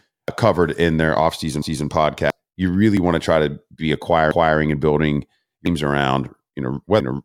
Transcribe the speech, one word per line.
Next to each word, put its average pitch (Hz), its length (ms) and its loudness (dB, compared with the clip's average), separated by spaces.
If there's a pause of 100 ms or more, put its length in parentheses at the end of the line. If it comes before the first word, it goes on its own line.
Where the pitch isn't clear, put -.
(380)
covered 87 340 2
in 82 240 0
their 80 220 2
off-season, 78 440 -2
season 76 280 -6
podcast, 76 420 0 (240)
you 92 160 -2
really 101 280 2
wanna 87 200 2
try 80 200 2
to 71 200 -2 (160)
be 78 160 -2
acquire-, 78 380 2
acquiring 78 420 2
and 73 80 -2
building 73 460 0 (400)
teams 82 180 -2
around, 67 460 -2 (260)
you 71 80 -8
know, 69 220 -6
whether, 90 260 0 (140)